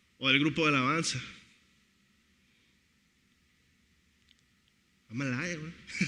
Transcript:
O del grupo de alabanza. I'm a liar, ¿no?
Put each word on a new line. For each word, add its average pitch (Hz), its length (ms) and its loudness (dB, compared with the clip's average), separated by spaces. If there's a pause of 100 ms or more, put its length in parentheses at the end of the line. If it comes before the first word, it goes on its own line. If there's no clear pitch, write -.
(180)
O 135 100 -2
del 135 120 6
grupo 156 220 2
de 151 140 4
alabanza. 135 440 0 (4000)
I'm 117 100 -6
a 139 60 -2
liar, 151 320 -4
¿no? 156 140 -10 (360)